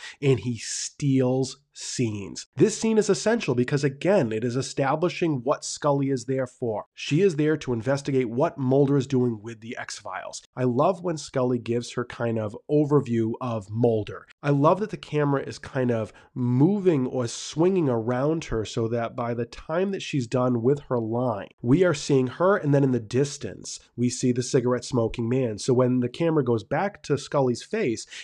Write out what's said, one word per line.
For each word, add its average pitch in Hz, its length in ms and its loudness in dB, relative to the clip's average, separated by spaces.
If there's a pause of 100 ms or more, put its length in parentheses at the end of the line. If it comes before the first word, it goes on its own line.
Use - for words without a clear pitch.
(220)
and 135 200 2
he 120 160 -4
steals 131 1040 -2 (140)
scenes. 101 800 -6
This - 240 4
scene 220 180 2
is 208 120 2
essential 214 440 0
because, 131 300 0
again, 147 480 2
it 110 120 -4
is 123 120 -2
establishing 143 880 -2
what 139 220 -2
Scully 143 440 0
is 127 160 -2
there 131 220 -2
for. 107 460 -6
She - 280 0
is 196 140 4
there 151 220 2
to 131 160 -2
investigate 131 560 0
what 143 280 -2
Mulder 139 400 4
is 123 100 0
doing 123 340 0
with 110 200 -14
the 113 160 -12
X-Files. - 640 -10 (140)
I 127 80 -2
love 151 400 2
when 170 140 -2
Scully 127 420 -2
gives 117 340 -4
her 123 120 -4
kind 117 340 -4
of 107 160 -6 (160)
overview 120 720 2
of 117 280 -6
Mulder. 110 560 0 (160)
I 143 100 -2
love 151 280 4
that 214 100 -4
the 160 80 -8
camera 143 460 0
is - 160 -10
kind 127 320 -2
of 110 220 -2 (200)
moving 139 760 2
or 123 200 -2
swinging 170 600 0
around 123 560 0
her 110 200 -4
so 113 220 -2
that 113 280 -4
by 120 180 -4
the 117 120 -4
time 180 460 -4
that 190 100 -6
she's 127 260 -4
done 127 340 0
with 139 260 2
her 123 120 0
line, 113 500 -2 (120)
we 143 220 4
are 180 100 4
seeing 135 340 2
her, 180 280 2
and 151 180 0
then 139 100 6
in 135 80 4
the 123 80 2
distance, 107 800 -6 (160)
we 120 140 0
see 123 220 0
the 123 120 0
cigarette 123 420 0
smoking 117 420 -2
man. 120 300 -2
So 127 160 0
when 127 260 4
the 123 100 0
camera 160 340 0
goes 117 200 0
back 185 400 -4
to 143 140 0
Scully's 131 460 -2
face 151 420 -4 (180)